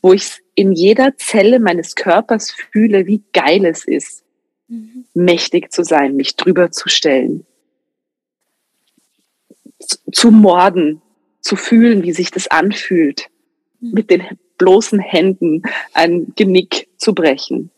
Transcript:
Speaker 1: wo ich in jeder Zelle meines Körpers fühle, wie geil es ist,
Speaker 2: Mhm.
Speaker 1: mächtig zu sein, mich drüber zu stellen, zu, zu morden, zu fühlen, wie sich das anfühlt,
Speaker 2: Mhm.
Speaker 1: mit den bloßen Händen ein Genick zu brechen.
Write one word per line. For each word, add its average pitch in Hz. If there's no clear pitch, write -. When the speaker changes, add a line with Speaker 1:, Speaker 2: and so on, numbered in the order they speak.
Speaker 1:
wo 185
ich -
in 190
jeder 214
Zelle 226
meines 180
Körpers 214
fühle, 208
wie 208
geil 175
es 165
ist, -
Speaker 2:
Mhm. 233
Speaker 1:
mächtig 175
zu 175
sein, 139
mich 139
drüber 175
zu -
stellen, 131
zu, -
zu -
morden, 180
zu -
fühlen, 226
wie 170
sich 175
das -
anfühlt, 165
Speaker 2:
Mhm. 233
Speaker 1:
mit 208
den 180
bloßen 196
Händen 180
ein 170
Genick 185
zu 214
brechen. 151